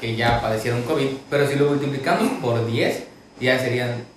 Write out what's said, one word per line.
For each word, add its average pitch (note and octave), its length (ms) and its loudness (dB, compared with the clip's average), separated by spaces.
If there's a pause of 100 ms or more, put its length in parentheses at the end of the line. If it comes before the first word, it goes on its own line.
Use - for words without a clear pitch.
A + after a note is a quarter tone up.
que A2+ 160 -4
ya A#2 260 2
padecieron A#2 420 -2
covid, C3+ 240 0 (220)
pero C#3+ 180 2
si C#3 80 -2
lo D3 120 4
multiplicamos C#3+ 640 0 (120)
por A#2 240 0
diez, A#2+ 380 0 (360)
ya B2+ 200 2
serían A#2+ 460 -2 (120)